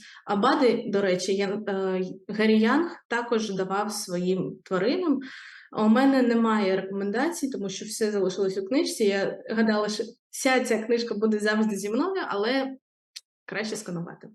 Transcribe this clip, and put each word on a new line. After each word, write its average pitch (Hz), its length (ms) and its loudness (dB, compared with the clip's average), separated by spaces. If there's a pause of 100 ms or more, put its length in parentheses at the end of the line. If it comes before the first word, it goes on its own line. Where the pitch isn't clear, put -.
(260)
А 175 100 -2
бади, 254 520 4
до 202 140 0
речі, 190 340 0
я, 196 120 0
е, 190 540 -2 (260)
Гаррі 220 320 4
Янг 269 360 2 (120)
також 233 420 -2
давав 190 420 -2
своїм 180 720 -4
тваринам. 277 560 0 (580)
У 214 100 2
мене 262 340 6
немає 220 540 2
рекомендацій, 202 720 -2
тому 202 200 -6
що - 160 -10
все 214 260 -2
залишилось 190 460 0
у 196 80 -4
книжці. - 380 0
Я 196 460 0
гадала, 220 400 2
що - 140 -4 (260)
вся 262 300 2
ця 220 240 0
книжка 226 320 0
буде 214 240 2
завжди 214 360 2
зі 196 140 -4
мною, 339 380 0
але 262 480 -2 (680)
краще 220 300 -6
сканувати. - 600 -10